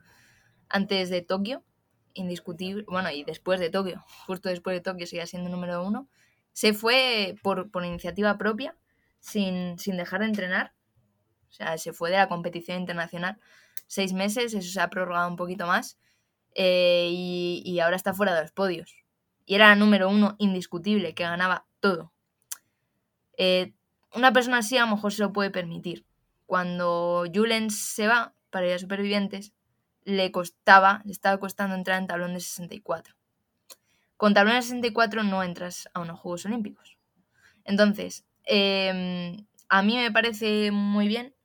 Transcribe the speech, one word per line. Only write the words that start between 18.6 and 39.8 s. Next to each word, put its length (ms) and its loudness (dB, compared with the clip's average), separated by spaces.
Y 100 0
era 140 12
la 60 10
número 340 6
uno 300 4
indiscutible, 760 -2
que 100 -6
ganaba 420 -2
todo. 320 0
Eh, 360 2
una 200 6
persona 260 4
así 180 0
a 80 4
lo 100 0
mejor 180 -2
se 100 -2
lo 100 -2
puede 180 0
permitir. 540 -8
Cuando 880 -2
Julen 360 2
se 380 -4
va 260 0
para 180 -2
ir 60 0
a 60 -4
Supervivientes, 760 -4
le 280 0
costaba, 760 6
le 60 -10
estaba 280 0
costando 360 -6
entrar 240 -2
en 80 -4
tablón 260 -4
de 60 -6
sesenta 360 -12
y 60 -12
cuatro. 340 -8
Con 160 4
tablón 220 6
de 60 2
sesenta 260 -4
y 60 -4
cuatro 300 2
no 200 0
entras 500 -8
a 80 -6
unos 180 -10
Juegos 260 -8
Olímpicos. 520 -8
Entonces, 600 0
em, 1040 0
a 120 6